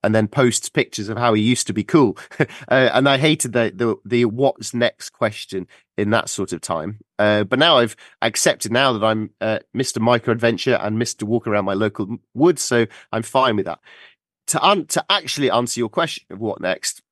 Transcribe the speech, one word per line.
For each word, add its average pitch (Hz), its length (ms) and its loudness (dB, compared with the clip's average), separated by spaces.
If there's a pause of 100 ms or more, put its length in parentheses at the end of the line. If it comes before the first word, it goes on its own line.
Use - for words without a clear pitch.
and 107 100 2
then 107 140 4
posts 123 400 0
pictures - 400 -4
of 110 100 -6
how 120 160 2
he 107 80 2
used 120 260 0
to 107 40 -6
be 101 120 -2
cool. 127 320 4 (220)
<laughs> 156 80 2 (240)
Uh, 131 220 4
and 135 160 2
I 139 80 4
hated 135 380 0
the, 117 200 2
the, 110 300 0
the 120 220 2
what's 120 480 -2
next - 360 -2
question - 560 -6 (300)
in 101 140 -2
that 110 180 0
sort - 240 -6
of 85 80 -6
time. 87 380 -6 (200)
Uh, 104 260 2
but 123 140 0
now 156 200 4
I've 117 180 0 (240)
accepted 113 500 -2
now 127 220 2
that 104 120 -2
I'm, 110 260 0 (100)
uh, 95 200 -2 (120)
Mister 123 280 -4
Micro 117 340 2
Adventure 117 400 0
and 107 240 -2
Mister 117 260 -4
Walk 110 220 -2
Around 104 180 0
My 98 80 -2
Local 104 380 -2
M-, 120 100 -10 (140)
Woods, 156 280 4
so 117 220 2 (260)
I'm 110 120 -4
fine 120 340 0
with 98 80 -2
that. 85 160 -8 (680)
To 156 160 -2
un-, 190 240 4
to - 200 -2
actually 143 420 -2
answer 120 300 0
your 113 80 -2
question - 420 -4
of 92 100 -14
what 110 200 -6
next - 400 -4 (120)